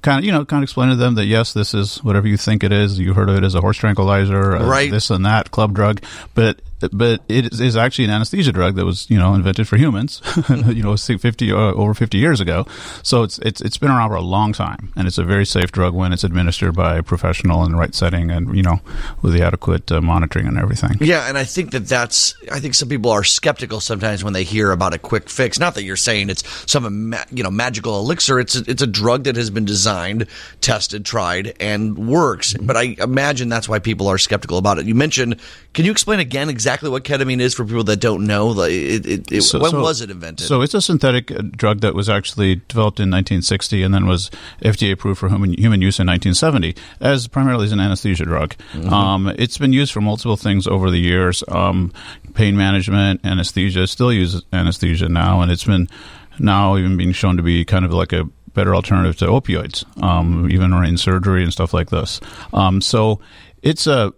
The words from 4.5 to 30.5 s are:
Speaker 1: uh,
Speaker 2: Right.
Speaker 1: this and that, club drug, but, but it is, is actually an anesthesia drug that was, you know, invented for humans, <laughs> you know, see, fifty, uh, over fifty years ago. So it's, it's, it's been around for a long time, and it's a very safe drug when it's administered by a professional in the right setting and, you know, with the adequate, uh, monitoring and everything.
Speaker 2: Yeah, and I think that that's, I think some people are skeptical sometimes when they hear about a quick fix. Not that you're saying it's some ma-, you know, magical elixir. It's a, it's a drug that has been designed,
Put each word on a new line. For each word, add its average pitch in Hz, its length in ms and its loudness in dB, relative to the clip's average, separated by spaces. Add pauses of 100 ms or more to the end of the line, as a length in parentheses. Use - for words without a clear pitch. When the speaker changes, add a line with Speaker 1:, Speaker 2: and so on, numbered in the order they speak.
Speaker 1:
uh, 107 140 2
Speaker 2:
Right. 139 220 2
Speaker 1:
this 107 180 0
and 95 160 0
that, 107 260 2
club 107 240 2
drug, 104 280 2 (320)
but, 113 260 2 (320)
but 113 340 2
it 117 280 0
is, 107 40 -8
is 120 160 2
actually 117 300 2
an 104 60 2
anesthesia 117 420 0
drug 90 220 2
that 92 100 0
was, 90 240 -4
you 104 100 4
know, 92 140 4
invented 95 340 2
for 104 120 2
humans, 131 420 0 (160)
<laughs> 165 140 0
you 117 320 2
know, 104 140 2
see, 110 200 -2
fifty, 117 340 0
uh, 95 60 2
over 104 380 2
fifty 107 240 0
years 139 200 4
ago. 87 280 -2 (360)
So 120 200 2
it's, - 160 -4
it's, - 240 -6
it's - 160 -6
been 143 120 2
around 117 200 2
for 95 60 -2
a 85 40 -2
long 101 320 0
time, - 420 -6
and 92 140 0
it's - 80 -2
a 87 80 0
very 98 220 2
safe 90 260 0
drug 90 220 0
when 92 180 0
it's 90 100 -2
administered 87 540 0
by 82 220 2
a 82 40 -2
professional 85 600 0
in 82 80 0
the 82 60 0
right - 160 0
setting 85 360 0
and, 85 240 -2
you 95 80 2
know, 87 200 2 (400)
with 85 100 2
the 85 100 4
adequate, 85 480 0
uh, 80 120 2
monitoring 85 440 0
and - 120 0
everything. 113 420 0
Speaker 2:
Yeah, 151 260 2
and 139 120 -2
I 131 60 0
think 165 260 -6
that 120 180 -6
that's, - 460 0 (180)
I 127 80 -6
think 139 140 -6
some 131 160 0
people 120 200 0
are 104 140 2
skeptical 110 560 -2
sometimes 104 420 -4
when 101 120 -4
they 92 100 -2
hear 101 260 2
about 90 220 0
a 82 60 -6
quick - 320 -4
fix. - 280 -2
Not 170 180 0
that 98 80 -8
you're 95 120 -6
saying 104 320 -2
it's - 420 -8
some 110 380 -2
ma-, 113 220 -6
you 123 120 -6
know, 95 80 -4
magical 110 480 -4
elixir. 131 400 0
It's 123 180 -2
a, 120 140 -6
it's 127 120 -2
a 135 40 2
drug 117 380 0
that 131 120 -2
has 120 120 -2
been 104 160 -2
designed, 101 300 0 (680)